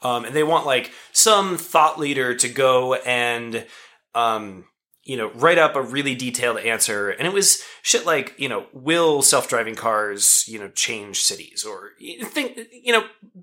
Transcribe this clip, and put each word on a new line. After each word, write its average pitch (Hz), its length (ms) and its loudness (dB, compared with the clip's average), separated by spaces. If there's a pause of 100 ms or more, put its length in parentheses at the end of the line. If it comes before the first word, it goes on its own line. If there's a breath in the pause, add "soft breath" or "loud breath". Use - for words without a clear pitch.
Um, 120 220 -2
and 117 100 -10
they 151 100 2
want, 156 220 2
like, 127 260 0 (200 loud breath)
some 196 460 4
thought 160 420 4
leader 135 360 0
to 123 120 0
go 127 460 4
and, 117 720 -2 (480 loud breath)
um, 107 500 -2 (400)
you 131 140 -8
know, 110 140 -4
write 160 260 4
up 151 180 4
a 135 60 0
really 131 340 -2
detailed 120 440 -2
answer. 104 500 0
And 131 180 -4
it 190 60 -4
was - 280 2 (200 loud breath)
shit 175 240 0
like, 151 320 -2
you 135 100 -4
know, 107 240 -6
"Will 151 520 2
self-driving 117 520 0
cars, 107 720 0
you 110 100 -12
know, 98 120 -12
change 104 520 -6
cities?" - 440 -6
Or, 101 240 -14 (100)
y-, - 240 -16
think, 254 340 -8 (140)
you 247 220 -4
know, 214 100 2 (400)